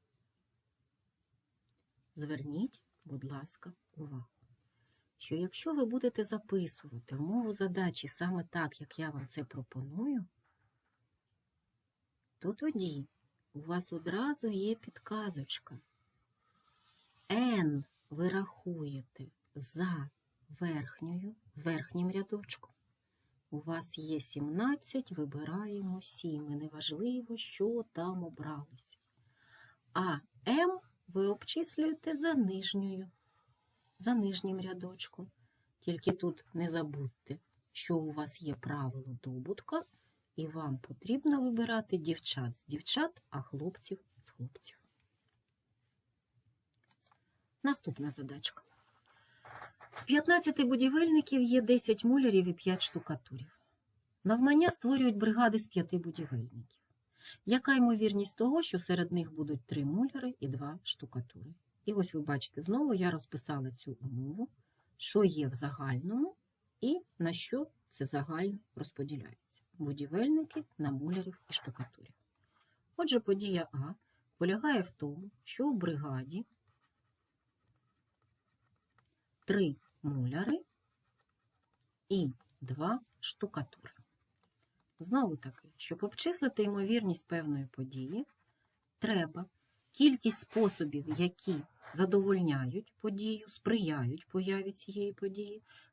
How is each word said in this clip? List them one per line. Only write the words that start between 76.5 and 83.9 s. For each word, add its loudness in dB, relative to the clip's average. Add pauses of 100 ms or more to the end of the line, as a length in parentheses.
три 4 (280)
муляри 0 (1400)
і 2 (280)
два -2 (200)
штукатури. -8 (1080)